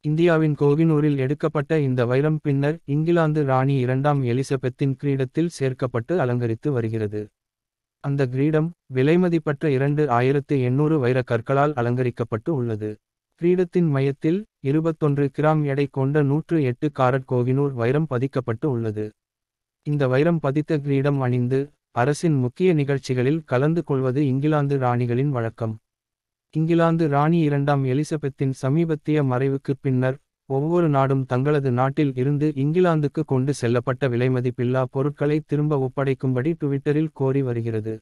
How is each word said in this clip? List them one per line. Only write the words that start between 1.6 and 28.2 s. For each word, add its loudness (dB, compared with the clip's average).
இந்த 0
வைரம் 0
பின்னர் 0
இங்கிலாந்து 0
ராணி 2
இரண்டாம் 0
எலிசபெத்தின் -2
கிரீடத்தில் -2
சேர்க்கப்பட்டு -2
அலங்கரித்து -2
வருகிறது. -4
அந்த -2
கிரீடம், 0
விலைமதிப்பற்ற 0
இரண்டு 0
ஆயிரத்து 0
எண்ணூறு 0
வைர 2
கற்களால் 0
அலங்கரிக்கப்பட்டு -2
உள்ளது. -4
கிரீடத்தின் 2
மையத்தில், 0
இருபத்தொன்று 0
கிராம் 2
எடை -2
கொண்ட 0
நூற்று 0
எட்டு -2
காரட் 2
கோகினூர் 0
வைரம் 0
பதிக்கப்பட்டு -4
உள்ளது. -4
இந்த 0
வைரம் 2
பதித்த -2
கிரீடம் 0
அணிந்து, -2
அரசின் 0
முக்கிய 2
நிகழ்ச்சிகளில் 0
கலந்து 0
கொள்வது 0
இங்கிலாந்து 0
ராணிகளின் 0
வழக்கம். -4
இங்கிலாந்து 2
ராணி 2
இரண்டாம் 2
எலிசபெத்தின் -2